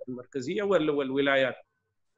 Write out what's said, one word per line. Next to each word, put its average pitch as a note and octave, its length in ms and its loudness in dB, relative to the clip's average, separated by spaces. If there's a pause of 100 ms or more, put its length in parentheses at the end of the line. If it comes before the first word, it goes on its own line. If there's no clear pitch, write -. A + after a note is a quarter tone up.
المركزية C3 540 -6
وال-، F3 280 2
والولايات. C3+ 640 2 (640)